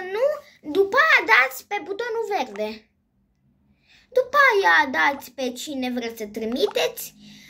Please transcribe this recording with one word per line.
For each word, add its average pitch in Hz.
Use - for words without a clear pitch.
nu, 440
după 392
aia 571
dați 508
pe 403
butonul 453
verde. 214
După 523
aia 339
dați 294
pe 254
cine 254
vreți 233
să 214
trimiteți, 262